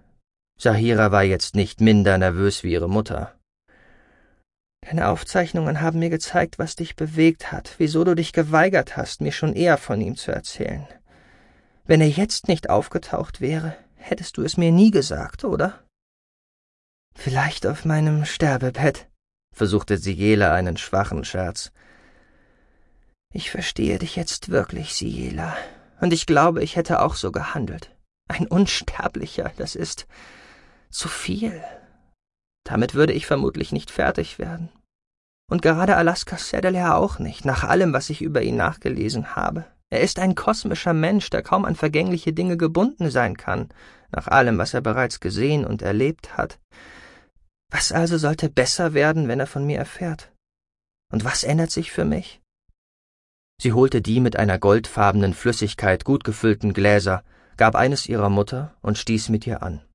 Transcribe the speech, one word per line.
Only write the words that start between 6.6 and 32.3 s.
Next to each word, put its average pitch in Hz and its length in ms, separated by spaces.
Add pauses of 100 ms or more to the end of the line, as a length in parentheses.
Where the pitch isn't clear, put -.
dich - 200
bewegt 160 560
hat, - 260
wieso 156 240
du 175 140
dich 165 160
geweigert 160 640
hast, - 240
mir 147 120
schon - 220
eher 170 240
von 104 220
ihm 120 160
zu - 160
erzählen. - 540 (1000)
Wenn 160 160
er 156 80
jetzt 180 400
nicht 170 220
aufgetaucht - 720
wäre, 160 360 (200)
hättest - 400
du 147 60
es - 160
mir 170 120
nie 196 200
gesagt, - 540
oder?“ 190 380 (1300)
„Vielleicht 135 500
auf 147 200
meinem 151 400
Sterbebett“, 131 840 (460)
versuchte 101 420
Siela 98 560
einen 90 240
schwachen - 480
Scherz. - 480 (1600)
„Ich - 180
verstehe - 480
dich 170 180
jetzt - 340
wirklich, - 440
Siela, - 600 (440)
und 175 120
ich 165 140
glaube, 165 360
ich - 140
hätte 170 240
auch - 140
so - 180
gehandelt. - 580 (380)
Ein - 180
Unsterblicher, - 1080
das - 180
ist - 320 (840)
zu - 180
viel. 196 540 (1000)